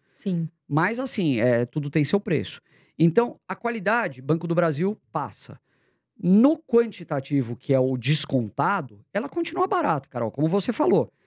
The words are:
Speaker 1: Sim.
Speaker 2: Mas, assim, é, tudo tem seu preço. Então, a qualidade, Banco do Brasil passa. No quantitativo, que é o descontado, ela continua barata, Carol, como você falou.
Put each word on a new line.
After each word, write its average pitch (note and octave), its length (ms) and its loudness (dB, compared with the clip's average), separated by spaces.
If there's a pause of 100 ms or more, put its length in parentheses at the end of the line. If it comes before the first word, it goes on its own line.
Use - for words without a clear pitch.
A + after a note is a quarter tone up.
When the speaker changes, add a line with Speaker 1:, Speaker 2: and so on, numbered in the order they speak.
(160)
Speaker 1:
Sim. E3+ 320 -4 (200)
Speaker 2:
Mas, F#3+ 340 0
assim, D#3+ 400 0
é, A#2+ 240 2
tudo C#3+ 240 -6
tem D3+ 160 0
seu G3+ 140 2
preço. C3+ 420 -4 (360)
Então, F3 480 2
a F#3+ 100 -8
qualidade, G#3 640 -4
Banco D#3+ 260 -2
do E3 80 -2
Brasil E3+ 420 0 (140)
passa. - 480 -10 (640)
No A3+ 340 6
quantitativo, D3+ 1000 0
que - 160 -2
é C3 60 4
o C3 180 0
descontado, C3+ 1040 -2 (120)
ela A#3+ 140 -4
continua E4+ 400 -4
barata, G3 400 -2
Carol, A#2 240 -4
como D3 160 0
você G3 240 0
falou. G3+ 400 2 (160)